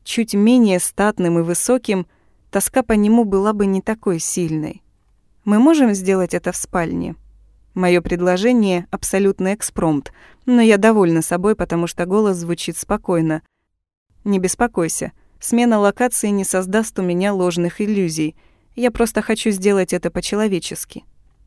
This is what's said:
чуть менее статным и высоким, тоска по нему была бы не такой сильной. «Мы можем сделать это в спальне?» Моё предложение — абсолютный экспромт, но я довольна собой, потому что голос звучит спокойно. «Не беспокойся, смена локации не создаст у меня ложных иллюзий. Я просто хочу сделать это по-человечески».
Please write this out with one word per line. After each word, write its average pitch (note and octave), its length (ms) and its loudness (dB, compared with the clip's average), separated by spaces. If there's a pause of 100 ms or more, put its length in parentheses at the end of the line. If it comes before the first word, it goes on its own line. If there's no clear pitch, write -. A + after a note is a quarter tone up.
чуть - 280 -4
менее G#3 480 4
статным F#3 580 -2
и E3 40 0
высоким, F#3+ 640 -2 (440)
тоска - 320 -2
по A3+ 120 -2
нему G#3+ 300 4
была G3 280 0
бы G#3 140 0
не F#3+ 160 0
такой G#3 380 -4
сильной. D#3 640 -6 (640)
«Мы G#3 140 2
можем C#4 340 6
сделать F#3+ 400 0
это F3+ 180 -4
в F3+ 60 -10
спальне?» E3+ 580 -6 (640)
Моё F3+ 240 2
предложение — F3+ 880 0
абсолютный G3 640 -2
экспромт, D#3+ 580 -2 (360)
но A#3+ 160 6
я A3 160 6
довольна G3 420 4
собой, F3+ 340 0
потому E3+ 320 -4
что E3+ 200 -6
голос G3 320 0
звучит E3+ 400 -6
спокойно. E3 640 -2 (840)
«Не G3+ 140 0
беспокойся, F3+ 760 -2 (280)
смена A#3 380 2
локации G#3+ 500 0
не G3+ 160 -2
создаст F#3+ 540 -2
у G3 40 -2
меня F#3 320 0
ложных F3 480 -2
иллюзий. E3+ 520 -2 (420)
Я A#3+ 140 0
просто A3+ 300 -2
хочу A3 300 -2
сделать F#3+ 420 0
это F3 180 -4
по-человечески». - 960 -6 (420)